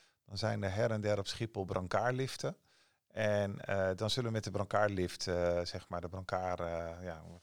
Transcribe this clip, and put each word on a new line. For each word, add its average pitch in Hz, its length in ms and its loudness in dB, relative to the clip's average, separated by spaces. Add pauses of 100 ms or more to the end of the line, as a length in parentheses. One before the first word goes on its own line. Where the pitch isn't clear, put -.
(260)
Dan 101 120 -10
zijn 104 260 0
er 95 100 0
her 113 180 2
en 107 100 0
der 104 180 2
op 98 80 -4
Schiphol 101 380 -4
brancardliften. 110 920 0 (500)
En, 104 580 2
eh, 95 300 2
dan 107 140 0
zullen 120 200 0
we 110 60 -2
met 107 80 0
de 101 80 -6
brancardlift, 98 760 2
eh, 87 360 4
zeg 90 260 -6
maar, 87 120 -4
de 87 80 -8
brancard, 92 500 -2
eh, 85 440 -4
ja, 82 200 -8 (200)